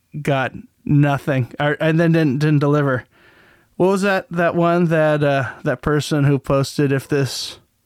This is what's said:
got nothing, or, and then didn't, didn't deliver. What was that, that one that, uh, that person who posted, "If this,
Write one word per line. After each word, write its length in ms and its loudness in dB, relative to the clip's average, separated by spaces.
got 300 -2
nothing, 720 0
or, 220 -2
and 200 0
then 120 2
didn't, 260 2
didn't 220 2
deliver. 440 0
What 120 2
was 140 0
that, 280 -2
that 240 -2
one 320 2
that, 360 2
uh, 300 0
that 180 -4
person 420 0
who 140 2
posted, 540 0
"If 160 -4
this, 500 -4